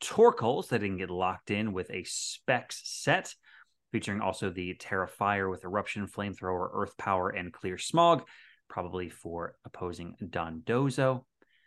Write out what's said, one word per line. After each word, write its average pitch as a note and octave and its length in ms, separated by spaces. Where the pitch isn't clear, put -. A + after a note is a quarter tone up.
Torkoal, F#3+ 640
so - 120
they G#2 100
didn't F#2+ 140
get F#2 100
locked F2+ 400
in G#2 240
with F#2 160
a F#2 140
Specs - 800
set, - 500
featuring G#2+ 300
also G2 280
the F2+ 260
Tera F#2+ 320
Fire G2+ 420
with F2+ 140
Eruption, G2 440
Flamethrower, F#2 640
Earth G2+ 240
Power, F#2+ 320
and F2+ 220
Clear F2+ 260
Smog, E3 460
probably F2+ 400
for E2+ 460
opposing F2 560
Dondozo. B2 1040